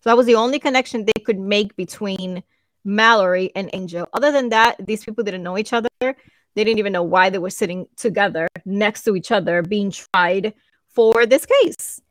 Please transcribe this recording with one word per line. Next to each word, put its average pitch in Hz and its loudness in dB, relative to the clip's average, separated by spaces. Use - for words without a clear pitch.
So - -2
that 233 6
was 247 6
the 233 6
only 240 0
connection 254 -2
they 220 -2
could 214 -2
make 202 -2
between 185 -8
Mallory 202 2
and 190 -6
Angel. 175 -8
Other 277 0
than 269 0
that, 226 4
these 208 -6
people 220 -6
didn't 185 -6
know 180 -6
each 214 -4
other. 233 -2
They - -6
didn't 220 2
even 202 -2
know 180 0
why 180 4
they 190 -2
were 180 -4
sitting 185 -6
together 185 -2
next 208 -2
to 214 0
each 175 -6
other 175 0
being 196 -2
tried 185 -2
for 226 4
this 247 2
case. - 0